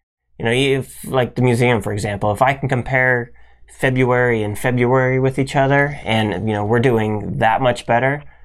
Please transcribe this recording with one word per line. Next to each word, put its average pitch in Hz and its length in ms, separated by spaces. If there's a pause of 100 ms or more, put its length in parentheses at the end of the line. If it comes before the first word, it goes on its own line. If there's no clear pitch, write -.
(380)
you 151 80
know, 117 60
if, 135 520
like, 123 300
the - 80
museum, 120 400
for 104 120
example, 104 380
if 104 120
I 135 100
can 135 160
compare 127 640 (480)
February 123 640
and 104 120
February 127 640
with 131 200
each 135 160
other 143 480
and, 107 440
you 107 60
know, 104 100
we're 110 160
doing 110 600
that 113 200
much 127 280
better, 131 360 (220)